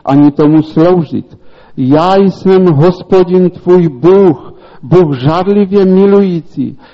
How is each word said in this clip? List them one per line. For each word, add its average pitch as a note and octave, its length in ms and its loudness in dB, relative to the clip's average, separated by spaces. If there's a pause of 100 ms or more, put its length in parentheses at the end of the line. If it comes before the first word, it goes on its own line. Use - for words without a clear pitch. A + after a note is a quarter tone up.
ani D3 260 2
tomu D3+ 320 0
sloužit. E3 760 -4 (380)
Já D3+ 400 0
jsem F#3+ 500 0
Hospodin F3+ 840 0
tvůj F3+ 380 0
Bůh, D#3+ 680 0 (280)
Bůh D3 360 0
žárlivě F#3+ 680 -2
milující. F#3 920 -2 (160)